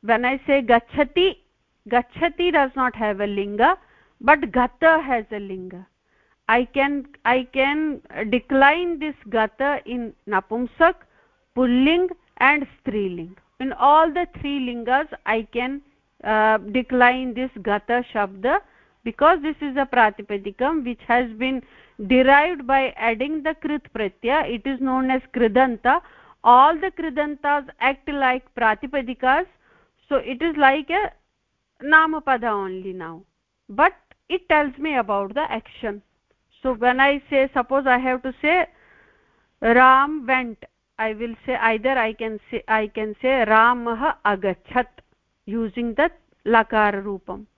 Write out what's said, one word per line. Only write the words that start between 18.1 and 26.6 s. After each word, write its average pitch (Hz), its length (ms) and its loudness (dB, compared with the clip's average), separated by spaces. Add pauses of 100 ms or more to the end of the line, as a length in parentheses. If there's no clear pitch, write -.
shabda, 208 460 -2 (420)
because 294 400 2
this 302 180 -6
is 277 160 -6
a 277 80 0
pratipadikam 220 1000 -2
which 240 240 -8
has 240 240 2
been 254 280 -4 (460)
derived 269 600 4
by 269 280 0
adding 254 460 -4
the 311 220 -4
krit 294 180 -4 (100)
pratyaya. 233 560 -4
It 226 160 -8
is 269 160 -6
known 262 300 -2
as 262 120 0 (120)
kridanta. 247 680 2 (440)
All 262 340 8